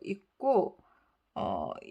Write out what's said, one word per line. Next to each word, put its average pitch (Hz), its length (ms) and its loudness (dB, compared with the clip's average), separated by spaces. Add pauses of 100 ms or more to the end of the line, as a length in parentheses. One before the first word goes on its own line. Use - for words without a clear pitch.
있고, - 800 0 (540)
어, 90 360 -2 (180)